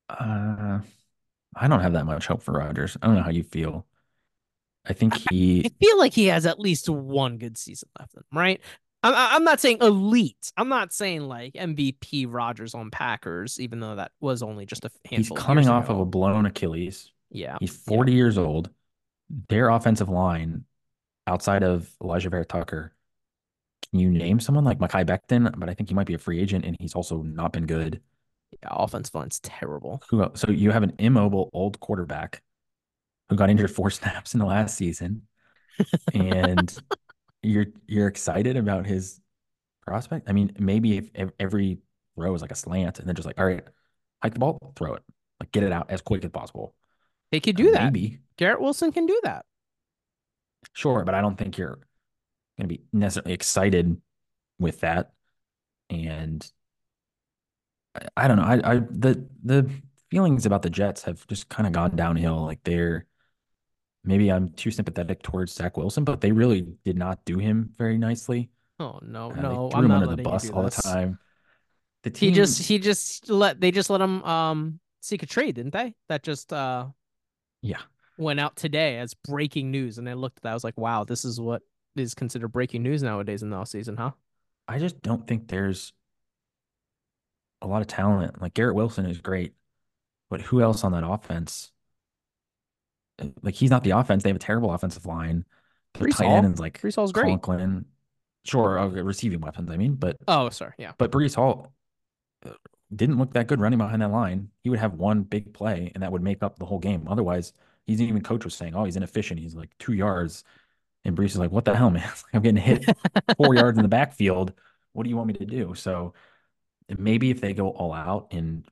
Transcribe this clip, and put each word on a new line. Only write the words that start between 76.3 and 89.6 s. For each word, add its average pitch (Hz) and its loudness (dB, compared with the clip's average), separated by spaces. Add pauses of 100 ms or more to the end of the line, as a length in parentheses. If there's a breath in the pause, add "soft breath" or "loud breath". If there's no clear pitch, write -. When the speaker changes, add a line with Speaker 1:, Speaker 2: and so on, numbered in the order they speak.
Speaker 2:
uh, 127 -6 (760)
Speaker 1:
Yeah. 101 -8 (360)
Speaker 2:
went 147 -2
out 147 -4
today 147 -2
as 120 -8
breaking 143 -4
news, 127 -4
and 123 -10
I 123 -8
looked 127 -8
at - -20
that, 113 -6
I - -4
was 117 -6
like, 117 -8
"Wow, 113 -2
this 117 -6
is 120 -6
what 117 -4 (340)
is 123 -4
considered 117 -8
breaking 123 -4
news 139 -2
nowadays 104 -4
in 104 -8
the 98 -6
offseason, 104 -10
huh?" 120 -6 (560)
Speaker 1:
I 120 -6
just 170 -4
don't 113 -4
think 113 -4
there's 95 -4 (1700)
a 92 -10
lot 104 0
of 104 -4
talent. 98 0
Like, 90 -8
Garrett 110 2
Wilson 110 0
is 87 -6
great, 92 -4 (760)